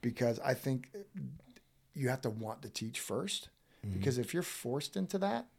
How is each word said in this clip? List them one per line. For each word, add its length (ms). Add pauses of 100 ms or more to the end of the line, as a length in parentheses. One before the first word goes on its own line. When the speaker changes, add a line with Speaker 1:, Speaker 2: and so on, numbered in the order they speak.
Speaker 1:
because 380
I 140
think 380 (1000)
you 140
have 140
to 80
want 320
to 80
teach 320
first, 480 (360)
Speaker 2:
Mm-hmm. 120
Speaker 1:
because 200
if 160
you're 100
forced 520
into 220
that 300 (120)